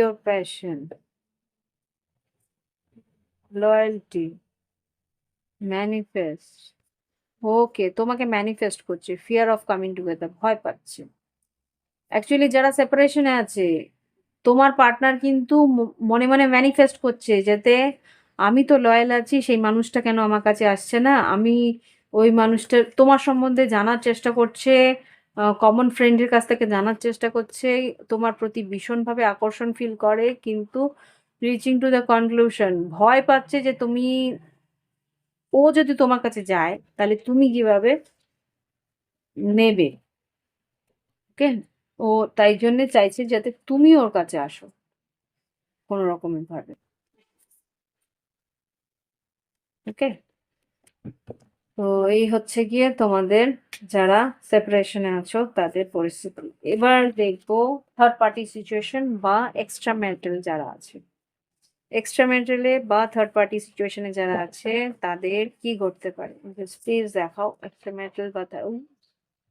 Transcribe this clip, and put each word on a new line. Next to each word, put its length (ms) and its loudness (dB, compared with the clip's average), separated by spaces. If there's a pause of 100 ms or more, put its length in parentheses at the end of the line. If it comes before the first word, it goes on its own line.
your 140 0 (120)
passion, 520 -6 (2750)
loyalty, 760 -2 (1500)
manifest। 840 -8 (840)
ওকে, 440 0 (120)
তোমাকে 260 -4 (100)
ম্যানিফেস্ট 540 -4
করছে, 240 -10 (140)
fear 280 0
of 60 -4 (100)
coming 280 -6
together, 300 -8 (120)
ভয় 240 -2
পাচ্ছে। 360 -14 (1120)
Actually 440 0
যারা 220 2
সেপারেশনে 540 2 (100)
আছে, 240 -4 (800)
তোমার 240 6 (100)
পার্টনার 440 2
কিন্তু 320 0 (200)
ম-, 180 -2 (160)
মনে 220 2
মনে 120 4 (100)
ম্যানিফেস্ট 500 4
করছে 300 -2 (140)
যাতে 260 4 (720)
আমি 240 4
তো 40 6 (120)
লয়াল 240 4 (100)
আছি, 160 -2 (100)
সেই 200 2
মানুষটা 400 0
কেন 120 0 (100)
আমার 200 0
কাছে 160 2 (100)
আসছে 220 -6 (100)
না, 80 6 (200)
আমি 220 2 (580)
ওই 140 6 (120)
মানুষটার, 420 2 (160)
তোমার 280 6
সম্বন্ধে 380 0 (100)
জানার 320 0
চেষ্টা 320 -2
করছে, 340 0 (680)
আহ, 120 2 (100)
কমন 240 6 (100)
ফ্রেন্ডের 380 4
কাছ 160 4
থেকে 140 -2 (100)
জানার 320 -2
চেষ্টা 300 -4
করছে, 320 -6 (420)
তোমার 300 -2
প্রতি 200 -6 (120)
ভীষণভাবে 500 -6 (100)
আকর্ষণ 360 -4 (100)
ফিল 160 -6 (120)
করে, 200 0 (200)
কিন্তু 340 -6 (640)
reaching 380 -2
to 120 0
the 80 2 (100)
conclusion, 600 0 (240)
ভয় 320 4
পাচ্ছে 280 2 (100)
যে 60 0 (100)
তুমি, 240 -2 (1500)
ও 100 4 (160)
যদি 140 2 (100)
তোমার 220 2
কাছে 180 -6 (100)
যায় 220 0 (220)
তাহলে 180 0 (120)
তুমি 280 4
কিভাবে 360 2 (1700)
নেবে। 300 2 (1400)
ওকে, 180 0 (580)
ও 20 -2 (300)
তাই 140 6 (100)
জন্যে 220 2 (100)
চাইছে 260 2 (120)
যাতে 180 -2 (180)
তুমি 220 6 (120)
ওর 140 0
কাছে 200 -4 (100)
আসো 200 -18 (1200)
কোনো 220 -4
রকমের 420 -6
ভাবে। 200 -14 (3250)
ওকে, 180 -4 (1700)
তো 80 -6 (320)
এই 160 2
হচ্ছে 280 -4 (100)
গিয়ে 160 2 (160)
তোমাদের 440 2 (480)
যারা 260 4 (300)
সেপারেশনে 600 0 (100)
আছো 180 -8 (200)
তাদের 260 -2 (120)
পরিস্থিতি। 500 -8 (260)
এবার 280 2 (220)
দেখবো 340 -4 (400)
থার্ড 240 4
পার্টি 220 -2 (120)
সিচুয়েশন 480 -8 (220)
বা 120 0 (260)
এক্সট্রা 300 -8 (100)
ম্যারিটাল 320 -6 (140)
যারা 180 -6 (100)
আছে, 200 -20 (1040)
এক্সট্রা 300 0
ম্যারিটালে 420 -2 (180)
বা 100 2 (140)
থার্ড 220 -2
পার্টি 300 -2
সিচুয়েশনে 520 -10
যারা 180 -4 (100)
আছে 260 -10 (320)
তাদের 380 -6 (180)
কি 100 -8 (120)
ঘটতে 360 -8
পারে। 160 -16 (480)
প্লিজ 240 -4 (140)
দেখাও 280 -6 (200)
এক্সট্রা 300 -18
ম্যারিটাল 380 -12
বা 60 -8 (100)
third, 220 -10 (760)